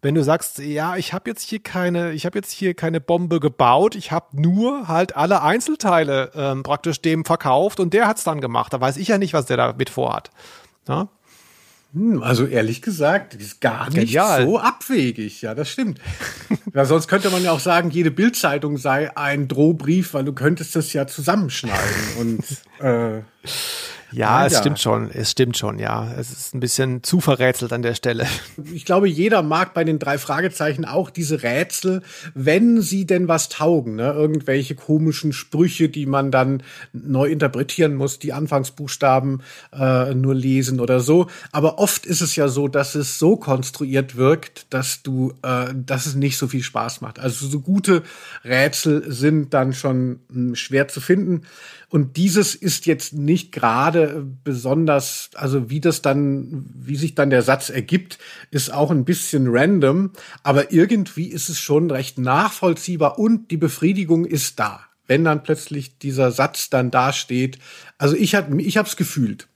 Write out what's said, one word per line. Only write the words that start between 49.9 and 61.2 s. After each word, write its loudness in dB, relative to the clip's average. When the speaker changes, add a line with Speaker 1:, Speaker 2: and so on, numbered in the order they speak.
Speaker 2:
hm, -2
schwer 0
zu -12
finden. 2
Und 0
dieses 2
ist -2
jetzt -2
nicht 0
gerade 2
besonders, 0
also -2
wie -4
das 0
dann, 0
wie -8
sich -4
dann 2
der 6
Satz 2
ergibt, -4
ist -4
auch 2
ein 2
bisschen 0
random. 4
Aber 2
irgendwie 2